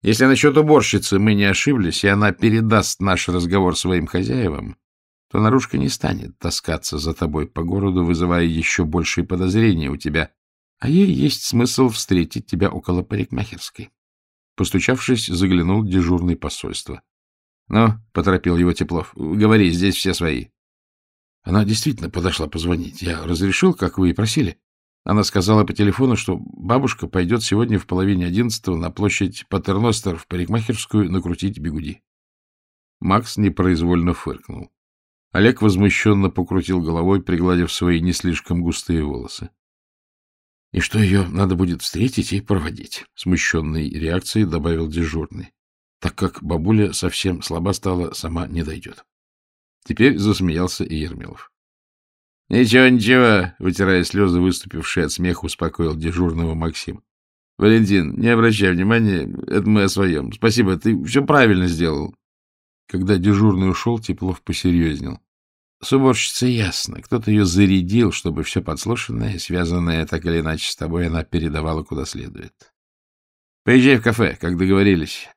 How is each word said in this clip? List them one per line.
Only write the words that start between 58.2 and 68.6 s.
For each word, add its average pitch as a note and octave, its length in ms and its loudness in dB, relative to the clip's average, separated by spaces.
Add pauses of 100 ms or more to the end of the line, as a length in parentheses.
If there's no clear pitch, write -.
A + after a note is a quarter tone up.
не A2+ 80 2
обращай A2+ 420 4
внимания, F#2+ 580 0 (200)
это G2+ 200 0
мы G#2+ 140 4
о G2 60 2
своем. F2 440 0
Спасибо, G#2+ 440 2
ты F#2 280 0
все C3 220 0
правильно A2+ 400 4
сделал». D#2+ 480 -2 (720)
Когда F#2 300 0
дежурный G2 540 4
ушел, A#2 280 -4
Теплов F#2 440 -6
посерьезнел. E2 760 0 (640)
«С - 80 -2
уборщицей C3 580 2
ясно. G#2+ 520 -4
Кто-то A2+ 280 -4
ее G#2+ 140 4
зарядил, F#2+ 640 4
чтобы D#2+ 320 -6
все F2 200 -4